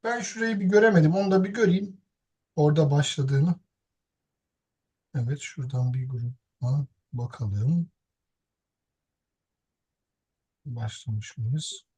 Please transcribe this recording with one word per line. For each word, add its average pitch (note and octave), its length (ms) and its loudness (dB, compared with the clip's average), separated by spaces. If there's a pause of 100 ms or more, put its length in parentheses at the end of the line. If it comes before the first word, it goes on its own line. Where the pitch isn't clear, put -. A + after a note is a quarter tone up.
Ben A#3 160 -2
şurayı A3+ 400 -4
bir F#3 40 -2
göremedim, F#3 500 6
onu G3 160 0
da F#3+ 140 6
bir G3 40 -2
göreyim. G3 520 0 (560)
Orada D3+ 340 4
başladığını. C#3+ 640 0 (1600)
Evet, C3+ 260 -4
şuradan B2+ 540 -4
bir C3 140 -4
gruba B2+ 800 -6 (260)
bakalım. A#2+ 800 -4 (2750)
Başlamış A2+ 760 -8
mıyız? C3 480 -8 (120)